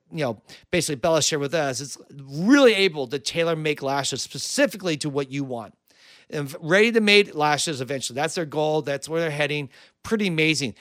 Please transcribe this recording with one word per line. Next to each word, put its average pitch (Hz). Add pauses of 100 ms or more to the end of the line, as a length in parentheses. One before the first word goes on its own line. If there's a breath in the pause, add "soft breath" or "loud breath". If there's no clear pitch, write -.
(120)
you 156
know, 113 (280 loud breath)
basically 151
Bella 160
shared 143
with 139
us, 139
it's 135 (160)
really 190
able 160
to 135
tailor 165
make 156
lashes 135
specifically 180
to 151
what 139
you 139
want. 117 (600 soft breath)
And 143
ready-to-made 208
lashes 147
eventually. 131
That's 151
their 175
goal. 151
That's 143
where 165
they're 165
heading. 147 (320 soft breath)
Pretty 214
amazing. 156